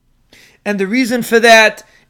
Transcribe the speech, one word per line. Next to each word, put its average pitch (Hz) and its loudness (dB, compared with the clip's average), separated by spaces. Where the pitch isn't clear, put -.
And 208 -6
the 190 -4
reason 240 -4
for 233 0
that 220 2